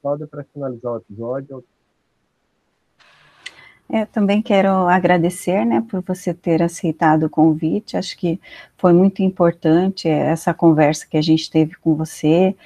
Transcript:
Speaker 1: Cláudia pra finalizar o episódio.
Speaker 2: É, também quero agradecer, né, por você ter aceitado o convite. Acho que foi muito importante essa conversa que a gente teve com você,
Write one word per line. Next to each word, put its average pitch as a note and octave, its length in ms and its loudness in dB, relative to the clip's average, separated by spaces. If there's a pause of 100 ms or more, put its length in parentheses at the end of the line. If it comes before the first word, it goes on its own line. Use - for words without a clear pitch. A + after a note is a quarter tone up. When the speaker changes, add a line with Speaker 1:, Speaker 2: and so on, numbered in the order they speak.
Speaker 1:
Cláudia D3 260 -6
pra D3 180 -16
finalizar B2 480 -10
o A#2 60 -6
episódio. B2+ 680 -12 (2250)
Speaker 2:
É, A3 200 -2
também G#3 340 0
quero F#3+ 480 2
agradecer, F3+ 800 0
né, A3+ 220 0
por F#3 140 -6
você F3+ 300 -6
ter E3 300 0
aceitado D#3+ 600 0
o D3+ 60 -2
convite. E3 680 0
Acho - 180 -8
que F3 240 -4 (380)
foi F3+ 160 4
muito F#3+ 280 2
importante F3 840 0
essa D#3 460 -2
conversa D#3 540 2
que D#3 100 -2
a D3+ 40 0
gente D#3+ 280 0
teve D#3+ 260 0
com D#3+ 180 0
você, D#3+ 720 0